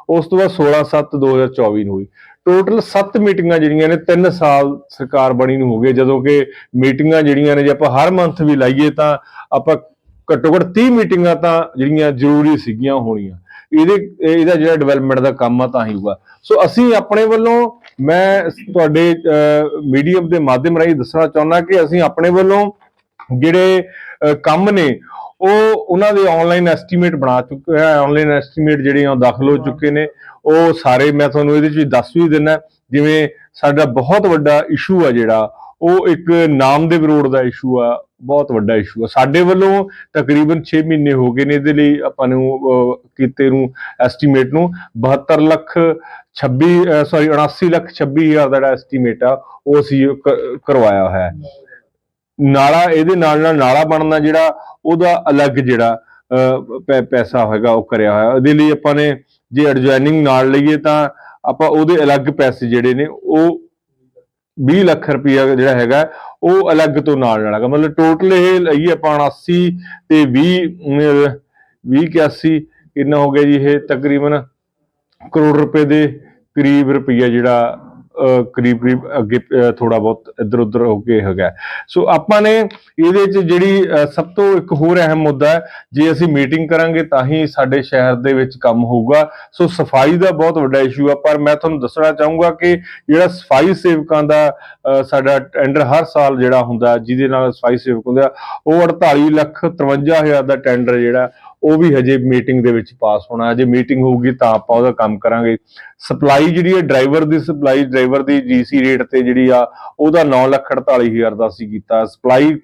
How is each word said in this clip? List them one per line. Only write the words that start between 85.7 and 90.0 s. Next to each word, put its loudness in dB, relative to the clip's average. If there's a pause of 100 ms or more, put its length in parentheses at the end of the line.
ਜੇ 2
ਅਸੀਂ 0
ਮੀਟਿੰਗ -2
ਕਰਾਂਗੇ 0
ਤਾਂ -2
ਹੀ -2
ਸਾਡੇ -2
ਸ਼ਹਿਰ 0
ਦੇ -2
ਵਿੱਚ -2
ਕੰਮ 0
ਹੋਊਗਾ। 0 (220)
ਸੋ -2
ਸਫਾਈ 0